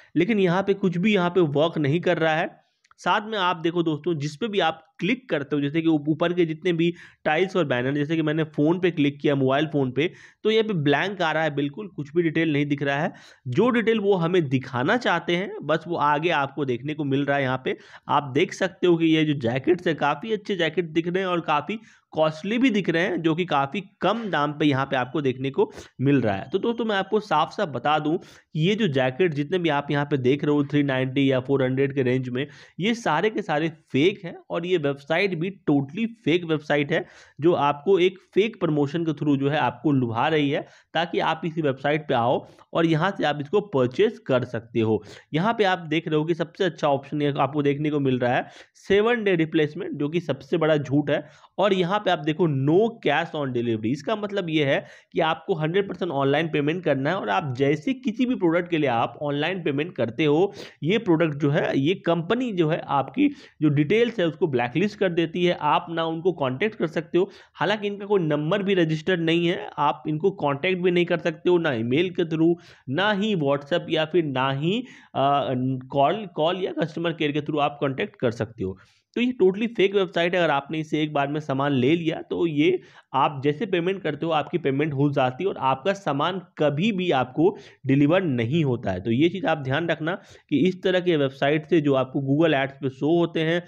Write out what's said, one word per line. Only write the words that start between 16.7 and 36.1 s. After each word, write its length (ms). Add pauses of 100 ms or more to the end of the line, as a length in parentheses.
को 100
मिल 220
रहा 120
है। 60
यहाँ 220
पे 120 (320)
आप 140
देख 300
सकते 340
हो 100
कि 80
ये 200
जो 80
जैकेट्स 540
है, 60
काफ़ी 400
अच्छे 220
जैकेट 300
दिख 220
रहे 120
हैं 80
और 140
काफ़ी 380 (320)
कॉस्टली 460
भी 120
दिख 200
रहे 140
हैं, 180
जो 140
कि 100
काफ़ी 380 (180)
कम 280
दाम 240
पे 120
यहाँ 200
पे 100
आपको 260
देखने 300
को 200 (300)
मिल 200
रहा 140
है। 140
तो 100
दोस्तों, 260
मैं 100
आपको 240
साफ-साफ 500
बता 300
दूँ 180
कि 520
ये 60
जो 120
जैकेट 460
जितने 240
भी 120
आप 220
यहाँ 140
पे 120
देख 280
रहे 100
हो 80
थ्री 200
नाइंटी 480
या 80
फ़ोर 240
हंड्रेड 320
के 80
रेंज 260
में, 180 (320)
ये 140
सारे 360
के 120
सारे 280
फेक 560
हैं 100 (140)
और 160
ये 120
वेबसाइट 580
भी 140 (200)
totally 360 (200)